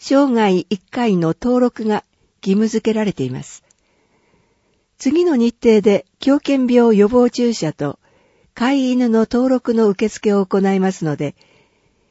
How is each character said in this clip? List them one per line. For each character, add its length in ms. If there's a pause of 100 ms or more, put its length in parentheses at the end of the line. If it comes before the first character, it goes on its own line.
生 300
涯 160 (180)
一 120 (100)
回 240
の 140
登 320
録 260
が 160 (380)
義 140
務 120
付 240
け 20
ら 120
れ 80
て 100
い 80
ま 100
す。 220 (1300)
次 260
の 140
日 180
程 240
で 260 (140)
狂 220
犬 260
病 300
予 100
防 220
注 240
射 180
と、 280 (540)
飼 200
い 180
犬 160
の 120
登 280
録 260
の 140
受 220
付 240
を 120
行 140
い 220
ま 100
す 140
の 100
で、 220 (720)